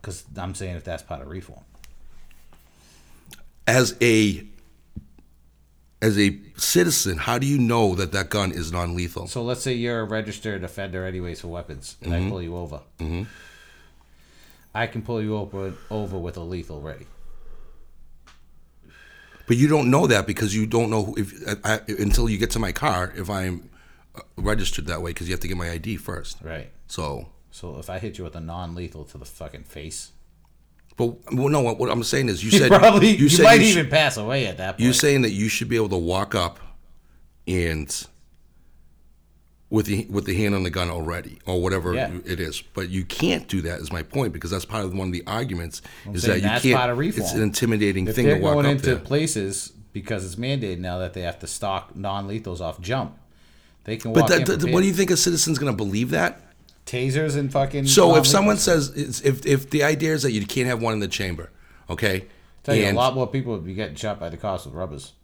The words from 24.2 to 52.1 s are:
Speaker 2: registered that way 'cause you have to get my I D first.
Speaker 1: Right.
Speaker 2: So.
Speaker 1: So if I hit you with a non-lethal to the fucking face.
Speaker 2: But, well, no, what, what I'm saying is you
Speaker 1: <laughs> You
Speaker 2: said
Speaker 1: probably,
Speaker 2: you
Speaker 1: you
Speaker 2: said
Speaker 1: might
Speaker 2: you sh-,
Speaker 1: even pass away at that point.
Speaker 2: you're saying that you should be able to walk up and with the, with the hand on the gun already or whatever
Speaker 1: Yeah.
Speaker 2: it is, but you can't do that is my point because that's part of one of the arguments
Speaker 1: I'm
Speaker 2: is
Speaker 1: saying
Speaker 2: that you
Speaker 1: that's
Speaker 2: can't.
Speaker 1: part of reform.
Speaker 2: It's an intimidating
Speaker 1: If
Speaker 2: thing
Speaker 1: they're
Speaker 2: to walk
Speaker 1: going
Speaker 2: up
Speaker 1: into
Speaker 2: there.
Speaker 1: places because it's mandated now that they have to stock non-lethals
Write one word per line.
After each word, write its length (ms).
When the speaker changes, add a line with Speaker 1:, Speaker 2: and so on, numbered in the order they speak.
Speaker 2:
registered 500
that 160
way 100
'cause 160
you 60
have 60
to 80
get 80
my 140
I 80
D 180
first. 460
Speaker 1:
Right. 280
Speaker 2:
So. 400
Speaker 1:
So 280
if 100
I 100
hit 200
you 60
with 120
a 40
non-lethal 680
to 120
the 60
fucking 400
face. 460
Speaker 2:
But, 340
well, 160
no, 120
what, 180
what 120
I'm 120
saying 260
is 160
you 60
Speaker 1:
<laughs> 20
You 60
Speaker 2:
said 100
Speaker 1:
probably, 420
Speaker 2:
you 60
Speaker 1:
you 120
Speaker 2:
said 160
Speaker 1:
might 160
Speaker 2:
you 60
sh-, 100
Speaker 1:
even 140
pass 260
away 300
at 120
that 140
point. 80
Speaker 2:
you're 120
saying 300
that 80
you 180
should 200
be 80
able 140
to 60
walk 380
up 240
and 600
with 160
the, 240
with 160
the 100
hand 180
on 100
the 60
gun 200
already 560
or 160
whatever 320
Speaker 1:
Yeah. 160
Speaker 2:
it 160
is, 220
but 160
you 140
can't 440
do 140
that 180
is 120
my 100
point 300
because 180
that's 160
part 180
of 100
one 140
of 40
the 140
arguments 560
Speaker 1:
I'm 80
Speaker 2:
is 80
Speaker 1:
saying 120
Speaker 2:
that 80
you 60
Speaker 1:
that's 140
Speaker 2:
can't. 140
Speaker 1:
part 140
of 80
reform. 260
Speaker 2:
It's 100
an 80
intimidating 640
Speaker 1:
If 100
Speaker 2:
thing 100
Speaker 1:
they're 100
Speaker 2:
to 60
walk 120
Speaker 1:
going 120
Speaker 2:
up 60
Speaker 1:
into 140
Speaker 2:
there. 120
Speaker 1:
places 760
because 320
it's 120
mandated 420
now 200
that 160
they 80
have 180
to 60
stock 500
non-lethals 640